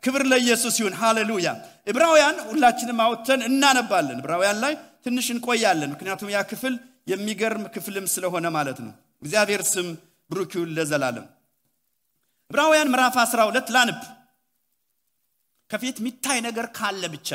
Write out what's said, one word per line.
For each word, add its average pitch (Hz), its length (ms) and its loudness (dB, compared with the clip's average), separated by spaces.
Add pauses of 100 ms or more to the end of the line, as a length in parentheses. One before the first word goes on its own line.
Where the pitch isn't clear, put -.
ክብር 262 260 0
ለኢየሱስ 247 500 2
ይሁን። 202 200 0
ሃሌሉያ! 220 520 0 (380)
ዕብራውያን 302 560 4
ሁላችንም 240 580 2
አውጥተን 233 440 2
እናነባለን። 233 720 2
ዕብራውያን 175 420 0
ላይ 277 120 0 (280)
ትንሽ 247 300 -2
እንቆያለን፣ 220 600 0
ምክንያቱም 190 400 -8
ያ 202 120 0
ክፍል 247 320 -4 (320)
የሚገርም 208 600 -4
ክፍልም 196 400 -8
ስለሆነ 175 420 -4
ማለት 147 320 -4
ነው። 110 120 -12 (260)
እግዚአብሔር 202 460 0
ስም 180 220 -2 (440)
ብሩክ 175 220 -4
ይሁን 170 200 -4
ለዘላለም። 143 540 -2 (1200)
ዕብራውያን 302 400 4
ምዕራፍ 254 280 2
አስራ 233 260 2
ሁለት 226 260 -2
ላንብ። 247 300 2 (1700)
ከፊት 247 260 -6
የሚታይ 254 440 -4
ነገር 233 300 -6
ካለ 196 360 -6
ብቻ 156 280 -10